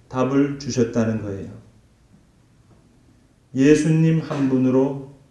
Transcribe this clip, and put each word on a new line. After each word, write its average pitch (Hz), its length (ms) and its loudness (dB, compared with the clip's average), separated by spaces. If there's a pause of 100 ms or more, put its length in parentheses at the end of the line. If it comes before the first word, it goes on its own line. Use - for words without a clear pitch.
답을 139 500 0
주셨다는 113 640 -2
거예요. 98 260 -10 (2000)
"예수님 160 680 4
한 143 260 -2
분으로 131 680 0 (160)